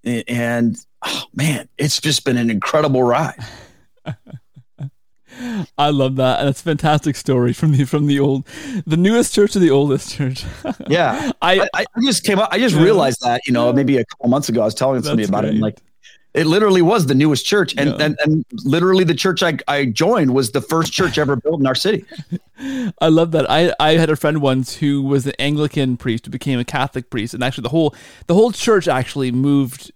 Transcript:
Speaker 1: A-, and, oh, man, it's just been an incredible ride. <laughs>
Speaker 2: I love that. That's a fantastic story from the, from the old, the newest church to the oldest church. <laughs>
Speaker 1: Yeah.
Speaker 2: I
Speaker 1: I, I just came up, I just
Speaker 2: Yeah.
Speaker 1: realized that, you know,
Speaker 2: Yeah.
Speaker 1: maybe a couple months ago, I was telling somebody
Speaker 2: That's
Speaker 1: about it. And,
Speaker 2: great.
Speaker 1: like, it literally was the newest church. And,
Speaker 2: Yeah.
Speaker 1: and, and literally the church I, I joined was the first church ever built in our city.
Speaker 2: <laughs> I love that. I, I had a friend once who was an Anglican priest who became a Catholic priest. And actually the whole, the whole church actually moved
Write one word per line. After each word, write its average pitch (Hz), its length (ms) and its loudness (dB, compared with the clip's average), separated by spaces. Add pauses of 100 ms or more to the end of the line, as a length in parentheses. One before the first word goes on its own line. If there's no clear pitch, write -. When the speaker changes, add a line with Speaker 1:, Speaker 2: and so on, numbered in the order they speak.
Speaker 1:
A-, 117 240 -4
and, 120 480 -2 (280)
oh, - 180 -8 (120)
man, 143 320 -2 (100)
it's 143 220 -2
just 151 240 -2
been 123 140 0
an 117 120 0
incredible 131 540 0
ride. 123 340 0 (680)
<laughs> - 1700 -12
Speaker 2:
I 147 120 2
love 135 280 0
that. 131 260 0
That's 139 180 -2
a - 20 -20
fantastic 151 520 0
story 123 380 0
from 156 200 0
the, 135 120 4
from 147 220 0
the 139 120 2
old, 139 280 0 (380)
the 160 120 0
newest 220 360 2
church 208 200 2
to 202 60 0
the 165 120 6
oldest 139 440 0
church. 131 300 -6 (180)
<laughs> - 240 -8
Speaker 1:
Yeah. 175 440 0 (100)
Speaker 2:
I 185 320 2
Speaker 1:
I, 175 120 -4 (100)
I 226 100 -2
just 254 180 -2
came 202 160 2
up, 214 120 0
I 208 80 -2
just 226 160 2
Speaker 2:
Yeah. 156 80 4
Speaker 1:
realized 165 400 2
that, 123 240 0
you 131 60 0
know, 120 140 2
Speaker 2:
Yeah. 123 60 2
Speaker 1:
maybe 131 240 2
a 117 80 0
couple - 240 -6
months 139 200 0
ago, 117 120 0
I 107 40 0
was 110 100 -2
telling 131 260 0
somebody 113 220 -2
Speaker 2:
That's 98 60 -2
Speaker 1:
about 104 160 0
it. 107 40 -2
And, 110 120 0
Speaker 2:
great. 107 140 -2
Speaker 1:
like, - 60 -20 (540)
it 156 120 2
literally 190 340 4
was 180 260 4
the 135 80 2
newest 147 300 2
church. 202 320 0
And, 143 140 0
Speaker 2:
Yeah. 151 140 -2
Speaker 1:
and, 151 180 -2
and 156 220 0 (180)
literally 180 400 2
the 165 120 2
church 185 260 -2
I, 165 160 0 (100)
I 143 180 0
joined 151 500 2
was 131 160 0
the 139 100 -2
first 160 320 -2
church 180 240 0
ever 143 180 0
built 147 240 -2
in 135 80 2
our 131 80 0
city. 196 300 -2 (480)
Speaker 2:
<laughs> 262 460 -8
I 160 80 2
love 165 240 4
that. 156 180 0
I, 160 300 2
I 151 140 2
had 165 160 2
a 151 60 2
friend 151 260 -2
once 131 340 0
who 143 260 0
was 135 240 0
an 139 140 -4
Anglican 143 580 0
priest 117 280 -4
who - 60 -14
became 135 280 -4
a 120 60 -4
Catholic 135 440 -6
priest. 120 240 -6
And 123 100 -6
actually 127 200 -6
the 120 60 -6
whole, 156 260 0 (320)
the - 80 2
whole 226 160 6
church 208 360 2
actually 131 440 -2
moved 135 640 0